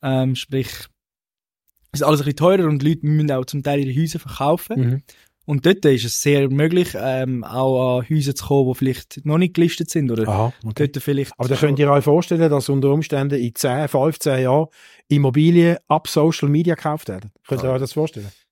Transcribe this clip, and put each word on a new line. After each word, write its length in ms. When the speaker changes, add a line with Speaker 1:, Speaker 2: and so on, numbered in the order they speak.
Speaker 1:
Ähm, 320
sprich, 320
es 80
ist 20
alles 160
ein 60
bisschen 120
teurer 300
und 160
Leute 240
müssen 240
auch 140
zum 180
Teil 240
ihre 100
Häuser 220
verkaufen. 600
Speaker 2:
Mhm. 240
Speaker 1:
Und 200
dort 200
ist 180
es 180
sehr 280
möglich, 400
ähm, 460
auch 540
an 100
Häuser 260
zu 120
kommen, 260
die 40
vielleicht 480
noch 120
nicht 160
gelistet 360
sind 220
oder 160
Speaker 2:
Aha, 260
okay. 240
Speaker 1:
dort 120
vielleicht 360
Speaker 2:
Aber 100
da 80
Speaker 1:
schon 140
Speaker 2:
könnt 100
ihr 100
euch 140
vorstellen, 480
dass 160
unter 240
Umständen 480
in 160
zehn, 320
fünfzehn 560
Jahren 240
Immobilien 680
ab 220
Social 400
Media 260
gekauft 320
werden? 240
Könnt 160
ihr 60
Speaker 3:
Ja. 60
Speaker 2:
euch 40
das 140
vorstellen? 360